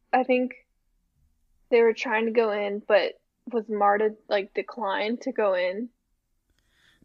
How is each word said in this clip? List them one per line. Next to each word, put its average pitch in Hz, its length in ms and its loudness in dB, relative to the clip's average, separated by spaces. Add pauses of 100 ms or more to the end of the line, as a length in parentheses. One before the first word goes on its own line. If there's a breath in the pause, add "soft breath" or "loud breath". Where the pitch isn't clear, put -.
(140)
I 254 100 2
think 254 300 0 (1160)
they 233 100 6
were 226 120 4
trying 226 320 -4
to 226 60 -2
go 220 200 2
in, 208 360 -4
but 196 320 2 (320)
was 220 180 -4
Marta, 208 460 2 (120)
like, 202 260 -4
declined 208 680 -4
to 262 100 -6
go 202 240 0
in? 185 340 -4 (1160)